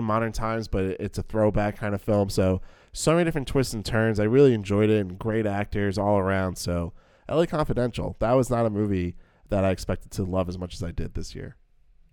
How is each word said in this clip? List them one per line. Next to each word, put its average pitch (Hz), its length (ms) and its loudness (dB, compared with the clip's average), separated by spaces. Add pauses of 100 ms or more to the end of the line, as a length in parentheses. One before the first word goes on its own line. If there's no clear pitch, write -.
in 117 40 -2
modern 110 280 0
times, 113 340 -4
but 95 180 0
it, 95 140 -2
it's 98 200 -6
a - 40 -4
throwback 107 540 0
kind 104 180 -4
of 101 80 -6
film. 101 280 2
So, 92 320 2 (300)
so - 200 0
many 175 120 4
different 165 220 -2
twists - 280 0
and 107 100 -6
turns. 110 340 2
I 104 60 2
really 127 300 6
enjoyed 104 360 2
it, 107 100 4
and 92 160 -6
great 110 300 -2
actors 101 520 -2
all 104 200 4
around. 95 380 0
So, 85 360 -4 (360)
L 147 120 0
A 175 60 2
Confidential, 123 720 -2
that 110 140 0
was 127 180 4
not 117 160 2
a 110 40 0
movie 101 440 0 (360)
that 101 140 2
I 95 60 4
expected - 420 -6
to 101 120 -4
love 92 240 -2
as 90 100 -8
much 90 160 -10
as - 80 -10
I 87 80 -6
did 82 240 -8
this 82 200 -8
year. 87 220 -14 (560)